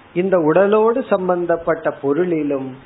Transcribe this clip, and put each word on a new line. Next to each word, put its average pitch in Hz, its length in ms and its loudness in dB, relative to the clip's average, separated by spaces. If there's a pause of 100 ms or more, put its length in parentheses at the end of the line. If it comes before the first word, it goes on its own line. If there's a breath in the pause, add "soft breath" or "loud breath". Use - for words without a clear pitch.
(140)
இந்த 180 240 0
உடலோடு 208 720 2
சம்பந்தப்பட்ட 170 840 -2
பொருளிலும் 143 960 -2